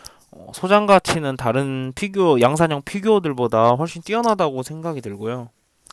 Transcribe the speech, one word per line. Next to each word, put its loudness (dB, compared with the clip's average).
어, -20
소장 2
가치는 2
다른 -2
피규어, 2
양산형 2
피규어들보다 2
훨씬 -4
뛰어나다고 -2
생각이 -10
들고요. -10